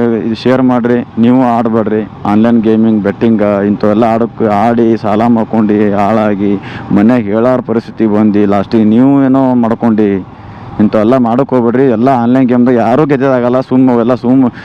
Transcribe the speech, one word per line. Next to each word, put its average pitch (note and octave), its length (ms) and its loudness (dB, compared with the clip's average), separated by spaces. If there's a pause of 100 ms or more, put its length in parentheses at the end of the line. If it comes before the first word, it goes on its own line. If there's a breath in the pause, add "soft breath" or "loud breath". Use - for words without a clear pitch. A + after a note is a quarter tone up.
(280)
ಇದು A2+ 80 -2
ಶೇರ್ C3 280 0
ಮಾಡಿರಿ. B2 360 0 (200)
ನೀವು B2 220 2 (160)
ಆಡಬೇಡ್ರಿ, A2 460 -2 (240)
ಆನ್‌ಲೈನ್ A2 360 2
ಗೇಮಿಂಗ್, A2 400 2
ಬೆಟ್ಟಿಂಗ್ G#2 400 0
ಇಂಥವೆಲ್ಲ G#2 640 0
ಆಡೋಕ್ಕೆ A2+ 420 -2
ಆಡಿ A2+ 500 0
ಸಾಲ G#2+ 300 -2
ಮಾಡ್ಕೊಂಡು G#2+ 720 0
ಹಾಳಾಗಿ G#2 540 0 (440 loud breath)
ಮನ್ಯಾಗ A#2 240 2
ಹೇಳಾರ A2+ 400 0
ಪರಿಸ್ಥಿತಿ A2+ 460 -4
ಬಂದು G#2 400 2
ಲಾಸ್ಟಿಗೆ G2+ 380 0
ನೀವು C3+ 400 2
ಏನೋ C3 300 0
ಮಾಡ್ಕೊಂಡು A2 520 0 (760 loud breath)
ಇಂಥವೆಲ್ಲ A2 340 2
ಮಾಡೋಕ್ಕೆ A#2+ 400 -2
ಹೋಗ್ಬೇಡ್ರಿ. A#2+ 260 0
ಎಲ್ಲ B2 260 0
ಆನ್‌ಲೈನ್ B2 400 2
ಗೇಮ್ದಾಗ B2 260 2
ಯಾರೂ B2 300 2
ಗೆದ್ದದಾಗಲ್ಲ. B2+ 560 0
ಸುಮ್ಮ C3 320 0
ಅವೆಲ್ಲ A#2+ 220 0
ಸುಮ್ಮ A#2+ 360 0 (140 loud breath)